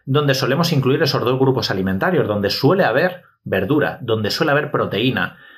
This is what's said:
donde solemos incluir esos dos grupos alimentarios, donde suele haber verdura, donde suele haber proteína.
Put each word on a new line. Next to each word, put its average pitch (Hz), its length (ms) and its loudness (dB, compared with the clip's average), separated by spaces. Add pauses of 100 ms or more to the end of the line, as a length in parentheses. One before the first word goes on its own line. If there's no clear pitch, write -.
donde 139 300 2
solemos 131 400 0
incluir 135 300 2
esos 135 200 0
dos 127 160 0
grupos 131 300 2
alimentarios, 101 580 0
donde 101 220 0
suele 170 360 2
haber 147 380 0 (200)
verdura, 98 580 -2
donde 110 300 -2
suele 160 200 0
haber 143 200 0
proteína. 104 680 -2 (200)